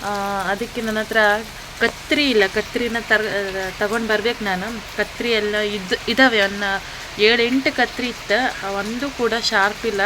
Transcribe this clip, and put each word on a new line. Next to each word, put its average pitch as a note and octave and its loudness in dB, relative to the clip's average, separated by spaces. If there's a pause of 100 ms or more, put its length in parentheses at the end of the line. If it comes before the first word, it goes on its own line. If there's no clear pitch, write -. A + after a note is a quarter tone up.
ಆ, G3 -2 (420)
ಅದಕ್ಕೆ A3+ -4
ನನ್ನ A3 -2
ಹತ್ರ A3 0 (600)
ಕತ್ರಿ C#4+ 2
ಇಲ್ಲ, G#3+ 6
ಕತ್ರಿನ A3+ -2 (120)
ತರ-, G#3+ 4 (540)
ತಗೊಂಡು A3 0
ಬರ್ಬೇಕು G#3+ 0
ನಾನು. G3+ -4
ಕತ್ರಿ G#3+ -2
ಎಲ್ಲ G#3 0
ಇದ್-, G#3 -2
ಇದ್ದಾವೆ, A#3+ 6
ಒಂದು G3 0 (400)
ಏಳೆಂಟು A#3+ 4
ಕತ್ರಿ B3 0
ಇತ್ತು, G#3+ -2
ಒಂದು A3+ -4
ಕೂಡ A#3 0
ಶಾರ್ಪ್ G#3 2
ಇಲ್ಲ G3+ 0